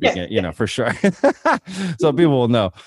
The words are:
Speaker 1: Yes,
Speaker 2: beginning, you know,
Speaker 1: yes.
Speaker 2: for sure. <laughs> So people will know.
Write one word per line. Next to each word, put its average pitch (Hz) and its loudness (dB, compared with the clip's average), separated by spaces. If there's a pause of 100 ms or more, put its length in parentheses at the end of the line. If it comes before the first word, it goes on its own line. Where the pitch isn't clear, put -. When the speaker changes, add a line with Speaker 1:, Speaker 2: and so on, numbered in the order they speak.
Speaker 1:
Yes, - 2
Speaker 2:
beginning, 90 -8
you 107 0
know, 87 -6
Speaker 1:
yes. - -10
Speaker 2:
for 113 0
sure. 120 -2
<laughs> - -2 (960)
So 160 4
people 156 2
will 120 2
know. 110 2 (160)